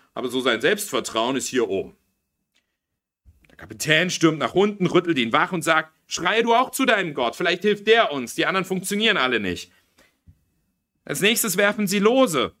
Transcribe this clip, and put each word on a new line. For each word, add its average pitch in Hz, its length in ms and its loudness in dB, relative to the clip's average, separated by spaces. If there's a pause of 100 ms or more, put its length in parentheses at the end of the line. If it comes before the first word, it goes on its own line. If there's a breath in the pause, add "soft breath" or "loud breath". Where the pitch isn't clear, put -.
(140 soft breath)
aber 120 140 -6
so 123 120 -4
sein 120 200 0
Selbstvertrauen 131 760 -2
ist 123 120 -6
hier 117 200 -2
oben. 92 280 -6 (1500)
Der - 60 -20
Kapitän 156 540 -2
stürmt 160 280 2
nach 131 160 -4
unten, 202 320 2
rüttelt 170 300 0
ihn 117 160 0
wach 160 200 2
und 170 100 -4
sagt, 160 320 -2 (140)
„Schreie 196 340 0
du 233 120 2
auch 247 160 2
zu 262 160 -2
deinem 190 280 0
Gott, 123 220 -2
vielleicht 180 260 2
hilft 208 240 0
der 214 240 6
uns, 131 240 -6
die 156 120 -2
anderen 180 180 0
funktionieren 196 520 -2
alle 127 220 0
nicht.“ 90 320 -4 (1300 soft breath)
Als 143 160 -8
nächstes 202 360 0
werfen 208 300 0
sie 202 140 0
Lose 202 600 2